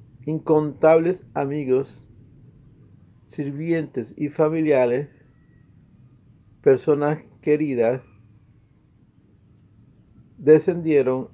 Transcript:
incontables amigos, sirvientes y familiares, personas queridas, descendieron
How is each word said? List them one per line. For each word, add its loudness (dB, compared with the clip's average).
incontables 0
amigos, -4
sirvientes -6
y -4
familiares, 0
personas 0
queridas, -2
descendieron 2